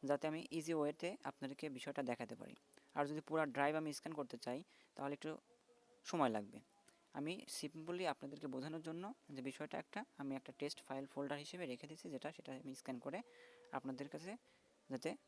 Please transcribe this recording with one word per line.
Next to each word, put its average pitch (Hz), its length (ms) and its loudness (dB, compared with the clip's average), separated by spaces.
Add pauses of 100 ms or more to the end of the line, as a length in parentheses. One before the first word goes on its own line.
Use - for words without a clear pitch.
যাতে 143 220 6
আমি 160 100 0 (160)
ইজি 160 220 2
ওয়েতে 151 300 4 (200)
আপনাদেরকে 139 360 -4 (120)
বিষয়টা 143 240 -2 (100)
দেখাতে 117 300 -2
পারি। - 140 -10 (420)
আর 147 120 8
যদি 151 180 0
পুরা 160 160 6 (120)
ড্রাইভ 143 260 8
আমি 156 160 0
স্ক্যান 160 220 -4
করতে 131 260 -2
চাই 127 140 0 (360)
তাহলে 139 220 0
একটু 156 140 -2 (760)
সময় 143 260 8
লাগবে। 104 240 -2 (600)
আমি 151 140 0 (260)
simply 160 440 -2 (100)
আপনাদেরকে 147 420 -6
বোঝানোর 156 320 -2
জন্য 165 160 -2 (320)
যে 131 140 -4
বিষয়টা 143 340 -4
একটা, - 160 -4 (220)
আমি 139 180 0
একটা - 200 -10
টেস্ট 147 280 -2
ফাইল 135 160 -2 (100)
ফোল্ডার 143 320 0
হিসেবে 180 260 -4
রেখে 123 180 -4
দিয়েছি 156 240 -12
যেটা, 139 220 -2
সেটা - 160 -8 (120)
আমি 135 180 -4
স্ক্যান 131 240 -4
করে 151 140 -2 (580)
আপনাদের 135 360 -2
কাছে 165 180 -4 (600)
যাতে 135 180 0 (180)